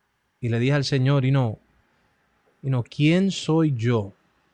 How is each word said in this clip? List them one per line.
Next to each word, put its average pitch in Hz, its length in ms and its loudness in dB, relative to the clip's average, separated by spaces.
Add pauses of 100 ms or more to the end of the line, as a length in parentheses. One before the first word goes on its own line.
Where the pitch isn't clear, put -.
(400)
y 120 80 -4
le 117 120 0
dije 135 140 0
al 143 100 0
Señor, 135 400 0
"Y 135 80 2
no, 123 260 0 (1040)
y 139 80 -6
no, 123 140 -2
¿quién 175 480 0
soy 156 440 0
yo 110 360 -2 (420)